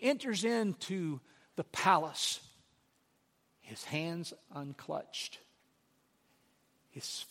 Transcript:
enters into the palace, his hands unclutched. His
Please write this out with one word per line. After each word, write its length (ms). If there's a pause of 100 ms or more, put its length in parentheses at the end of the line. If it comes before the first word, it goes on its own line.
enters 400
into 760 (360)
the 80
palace, 760 (1200)
his 240
hands 500 (200)
unclutched. 840 (1500)
His 400